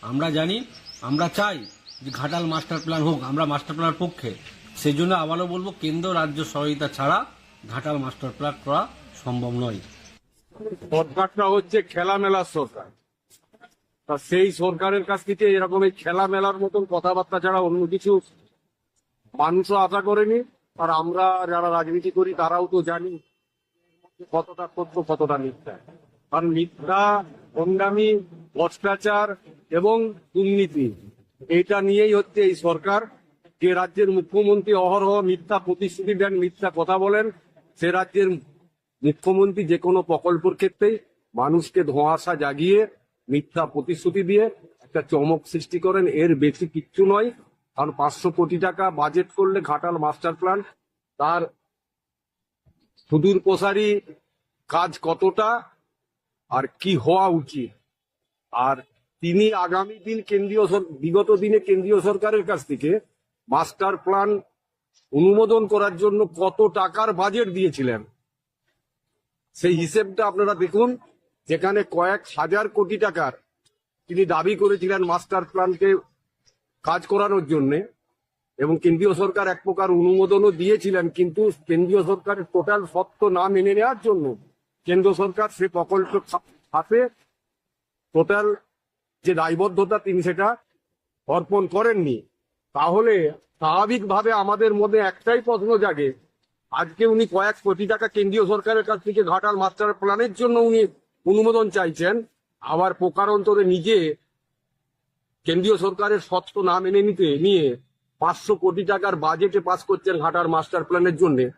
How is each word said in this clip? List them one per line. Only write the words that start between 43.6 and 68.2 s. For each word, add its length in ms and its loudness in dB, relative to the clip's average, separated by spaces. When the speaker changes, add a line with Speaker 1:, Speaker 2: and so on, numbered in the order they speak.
Speaker 2:
প্রতিশ্রুতি 560 -4
দিয়ে 280 2
একটা 200 -6
চমক 440 -2
সৃষ্টি 320 -8
করেন, 280 0
এর 280 2
বেশি 340 0
কিচ্ছু 380 0
নয়। 240 2
কারণ 140 -2
পাঁচশো 400 -2
কোটি 280 0
টাকা 320 -2
বাজেট 420 -2
করলে 280 0
ঘাটাল 380 -4
মাস্টার 360 -4
প্ল্যান, 280 -2
তার 240 0
সুদূর 300 2
প্রসারী 600 0
কাজ 340 -4
কতটা 600 0
আর 160 -2
কি 160 0
হওয়া 300 2
উচিত, 440 -4
আর 240 0
তিনি 320 2
আগামী 420 -2
দিন 280 -8
কেন্দ্রীয় 440 0
সর-, 240 -2
বিগত 420 0
দিনে 260 4
কেন্দ্রীয় 420 2
সরকারের 440 0
কাছ 220 -4
থেকে 340 -2
মাস্টার 480 -2
প্ল্যান 440 0
অনুমোদন 540 4
করার 300 0
জন্য 280 2
কত 500 0
টাকার 380 0
বাজেট 360 0
দিয়েছিলেন, 560 -2